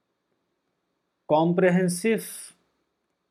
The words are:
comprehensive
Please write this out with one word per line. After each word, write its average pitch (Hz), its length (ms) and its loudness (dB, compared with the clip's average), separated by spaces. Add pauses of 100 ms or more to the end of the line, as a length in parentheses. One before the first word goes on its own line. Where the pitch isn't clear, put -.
(1300)
comprehensive 175 920 0 (1040)